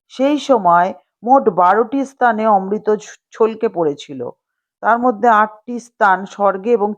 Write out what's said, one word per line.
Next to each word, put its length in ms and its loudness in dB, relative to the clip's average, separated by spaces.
সেই 260 -2
সময় 500 2
মোট 220 2
বারোটি 500 2
স্থানে 440 -2
অমৃত 460 -2
ছ-, 240 -12
ছলকে 360 -2
পড়েছিল, 520 -6
তার 160 0
মধ্যে 360 0
আটটি 460 -2
স্থান 460 0
স্বর্গে 460 -2
এবং 260 0